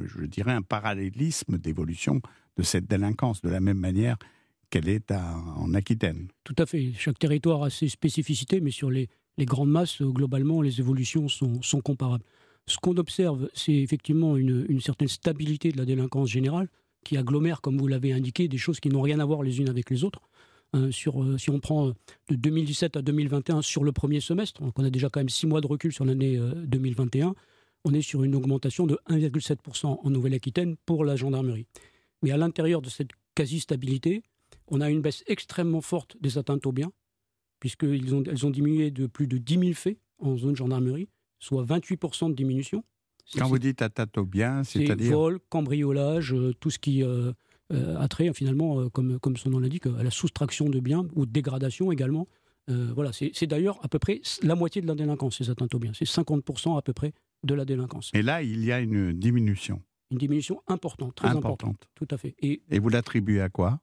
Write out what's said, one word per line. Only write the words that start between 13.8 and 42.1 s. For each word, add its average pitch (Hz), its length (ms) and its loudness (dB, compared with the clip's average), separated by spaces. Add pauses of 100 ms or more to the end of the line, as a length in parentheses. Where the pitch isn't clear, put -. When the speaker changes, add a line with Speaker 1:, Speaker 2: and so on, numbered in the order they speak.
Speaker 2:
une, 131 320 2
une 135 120 2
certaine 139 260 0
stabilité 151 640 0
de 139 60 -4
la 127 80 -2
délinquance 131 440 0
générale, 139 400 0 (340)
qui 147 140 -2
agglomère, 147 420 2
comme 139 200 0
vous 135 80 2
l'avez 135 260 0
indiqué, 131 340 0
des 131 120 -4
choses 156 200 -2
qui 147 100 0
n'ont 139 120 2
rien 147 180 2
à 147 60 2
voir 147 160 0
les 131 180 0
unes 139 80 2
avec 123 220 -2
les 131 140 0
autres. 196 180 -4 (520)
Hein, 135 180 2
sur, 135 320 -2
euh, 135 160 0
si - 100 -2
on 143 100 2
prend, 151 280 2
euh, 127 60 -2 (360)
de 147 60 2
deux 127 160 2
mille 160 140 2
dix-sept 147 300 -2
à 147 60 -2
deux 139 120 0
mille 147 160 2
vingt 143 200 0
et - 20 0
un 156 120 2
sur - 200 -2
le 143 80 4
premier 147 280 0
semestre, 175 420 -2
donc 135 160 -4
on 135 60 2
a 135 80 2
déjà 131 180 0
quand 143 120 -2
même 135 60 0
six 143 200 -2
mois 156 120 2
de 147 80 0
recul 147 240 -2
sur 139 140 -2
l'année, 131 320 2
euh, 120 160 0 (140)
deux 131 100 2
mille 131 160 0
vingt 120 220 0
et 139 80 2
un, 185 100 2 (500)
on 143 120 4
est 151 80 2
sur 135 200 0
une 135 120 4
augmentation 135 500 0
de 151 220 2
un 165 100 2
virgule 151 240 0
sept - 220 -2
pour 135 120 -12
cent - 280 -2
en 143 80 0
Nouvelle-Aquitaine 135 640 0 (100)
pour 160 180 2
la 143 120 2
gendarmerie. 131 500 -2 (560)
Mais 135 100 2
à 139 60 0
l'intérieur 165 440 2
de 127 80 -10
cette 131 200 -6 (260)
quasi-stabilité, 139 880 -2 (460)
on 139 100 0
a 147 100 2
une 151 120 2
baisse 143 260 -2
extrêmement 170 540 -2
forte - 400 -4
des 135 160 0
atteintes 139 280 -2
aux 135 60 0
biens, 143 220 -4 (640)
puisqu'ils 135 560 -2
ont, 139 80 2
elles 127 220 -2
ont 147 40 2
diminué 147 420 2
de 131 160 -2
plus 143 200 -2
de 127 100 0
dix 123 200 0
mille 180 180 4
faits - 240 -4 (200)
en 135 180 0
zone 139 180 0
gendarmerie, 131 540 -2 (300)
soit 131 260 -2
vingt-huit 165 320 0
pour 156 180 -6